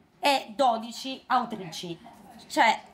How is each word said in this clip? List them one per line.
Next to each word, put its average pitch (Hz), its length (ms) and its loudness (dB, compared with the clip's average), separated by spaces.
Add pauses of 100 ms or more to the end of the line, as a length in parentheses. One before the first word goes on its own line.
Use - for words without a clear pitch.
(180)
e 277 360 2
dodici 240 720 -2
autrici, 185 720 -4 (480)
cioè - 480 2